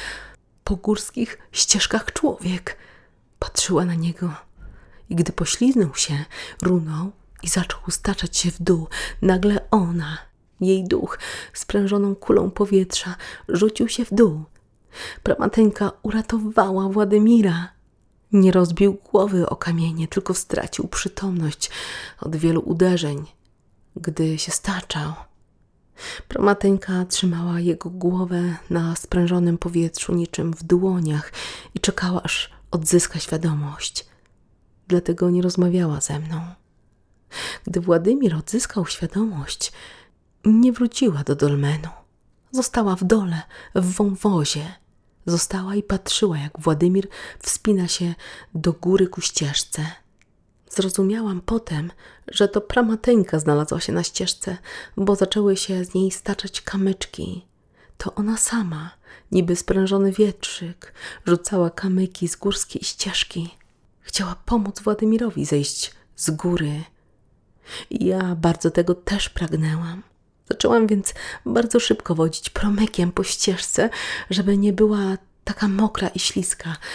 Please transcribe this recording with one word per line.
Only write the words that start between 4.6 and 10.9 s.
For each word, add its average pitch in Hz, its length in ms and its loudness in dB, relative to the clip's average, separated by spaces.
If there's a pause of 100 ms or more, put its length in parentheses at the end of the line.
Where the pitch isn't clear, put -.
i 175 60 -2
gdy 170 160 2
pośliznął 220 640 2
się, 147 300 -2 (360)
runął 175 500 0 (320)
i 170 60 -4
zaczął - 300 -2 (100)
staczać - 480 -4
się 175 140 0
w - 100 -10
dół, 165 260 2 (340)
nagle 196 500 2
ona, 170 460 0 (420)
jej 190 240 2
duch, - 360 -2 (340)